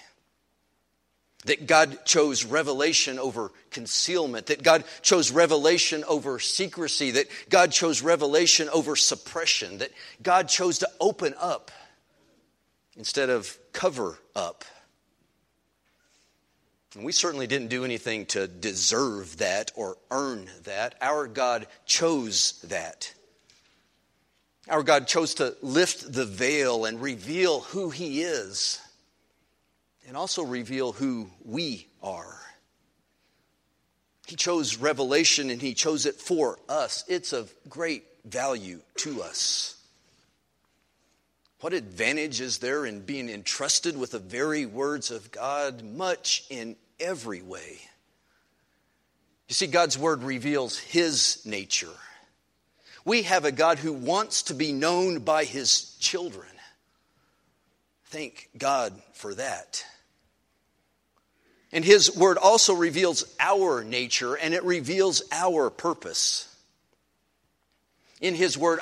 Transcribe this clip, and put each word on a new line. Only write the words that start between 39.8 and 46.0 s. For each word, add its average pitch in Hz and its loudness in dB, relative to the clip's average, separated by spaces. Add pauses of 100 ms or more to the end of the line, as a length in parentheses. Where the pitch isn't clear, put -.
What 165 -8
advantage 127 -4
is 127 -6
there 139 -4
in 104 -10
being 127 -8
entrusted 135 -4
with 123 -6
the 120 -8
very 131 -4
words 135 -6
of 110 -14
God? 131 -6
Much 170 -4